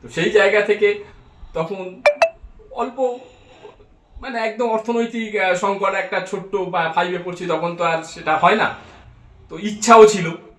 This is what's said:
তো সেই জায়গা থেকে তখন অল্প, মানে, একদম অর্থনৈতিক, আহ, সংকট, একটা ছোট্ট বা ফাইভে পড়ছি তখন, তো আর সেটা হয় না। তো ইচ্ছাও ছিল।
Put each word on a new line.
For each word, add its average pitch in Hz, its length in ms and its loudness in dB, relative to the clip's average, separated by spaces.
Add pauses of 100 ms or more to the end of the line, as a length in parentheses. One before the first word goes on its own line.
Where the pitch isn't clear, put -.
তো 120 80 -20
সেই 180 220 -2
জায়গা 208 300 4
থেকে 208 420 0 (500)
তখন 185 480 -8 (720)
অল্প, 247 460 -4 (1040)
মানে, 247 180 -8
একদম 220 280 -4
অর্থনৈতিক, 226 680 -2
আহ, 190 200 0
সংকট, 196 380 0
একটা 185 280 -4 (100)
ছোট্ট 202 240 -8
বা 175 400 -2
ফাইভে 180 300 0
পড়ছি 175 200 -8
তখন, 170 300 -2
তো 170 80 -4
আর 165 200 0
সেটা 156 340 -4
হয় 180 180 4
না। 165 200 -2 (760)
তো 160 120 -14
ইচ্ছাও 214 460 8
ছিল। 170 240 0 (280)